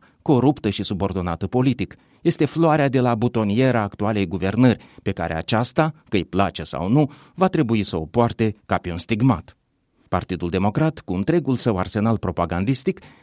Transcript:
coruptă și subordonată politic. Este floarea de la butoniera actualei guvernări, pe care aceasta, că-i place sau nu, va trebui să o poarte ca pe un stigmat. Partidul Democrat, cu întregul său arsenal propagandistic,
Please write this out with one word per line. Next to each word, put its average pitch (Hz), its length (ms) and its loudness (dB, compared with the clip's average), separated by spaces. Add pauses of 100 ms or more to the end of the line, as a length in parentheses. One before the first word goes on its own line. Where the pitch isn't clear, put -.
(220)
coruptă 131 460 2
și 101 140 -4
subordonată 92 640 -4
politic. 123 480 0 (280)
Este 165 220 0
floarea 151 440 2
de 131 120 0
la 123 140 2
butoniera 117 640 0
actualei 101 460 -2
guvernări, 98 580 2 (180)
pe - 80 -4
care 82 260 -4
aceasta, 120 560 0 (160)
că-i 92 160 0
place 90 380 -2
sau 78 260 -6
nu, 139 220 2 (240)
va 185 140 2
trebui 120 340 0
să 95 140 -4
o 80 100 -4
poarte 113 500 0 (100)
ca 95 100 -2
pe 87 140 -4
un 85 80 -6
stigmat. 110 580 0 (520)
Partidul 87 420 -4
Democrat, 104 500 0
cu - 140 -8
întregul 131 420 0
său 110 220 0
arsenal 104 400 0
propagandistic, 90 840 -2 (220)